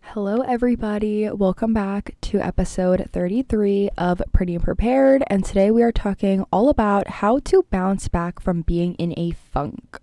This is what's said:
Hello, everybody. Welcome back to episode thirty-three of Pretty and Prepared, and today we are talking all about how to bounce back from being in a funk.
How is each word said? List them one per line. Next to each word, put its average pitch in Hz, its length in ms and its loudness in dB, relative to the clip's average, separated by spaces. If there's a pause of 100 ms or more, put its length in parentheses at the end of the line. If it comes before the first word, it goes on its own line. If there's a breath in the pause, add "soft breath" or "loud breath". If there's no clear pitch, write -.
Hello, 208 420 -4
everybody. 214 880 0
Welcome 202 420 0
back 202 500 -2
to - 160 -2
episode 185 760 0
thirty-three 202 840 0
of 180 260 0 (100)
Pretty 180 220 2
and 170 100 -2
Prepared, 262 640 2
and 196 160 0
today 196 260 2
we 233 120 4
are 233 100 2
talking 196 580 0
all 226 200 2
about 202 380 2
how 226 320 0
to 370 300 2
bounce 190 380 -2
back 170 320 -4
from 170 220 -2
being 175 320 0
in 170 240 -4
a 170 120 -4
funk. - 720 -8